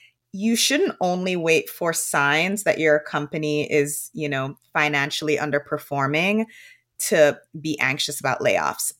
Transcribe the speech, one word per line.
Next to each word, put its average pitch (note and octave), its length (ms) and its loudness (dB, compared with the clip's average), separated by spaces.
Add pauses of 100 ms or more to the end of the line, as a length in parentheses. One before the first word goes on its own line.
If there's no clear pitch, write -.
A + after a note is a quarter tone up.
(320)
you A3 240 0
shouldn't D4+ 440 2
only F#3 360 0
wait E3 340 2
for E3+ 220 -4
signs D#3+ 720 0
that - 140 2
your D3+ 220 4
company D3+ 720 -4
is, D3 420 0
you D3+ 160 -6
know, C3+ 280 -6 (160)
financially D3+ 640 0
underperforming D3 1120 0 (520)
to D3+ 400 4 (220)
be D3+ 200 -4
anxious C3+ 380 -2
about C3+ 220 -2
layoffs. F2+ 600 0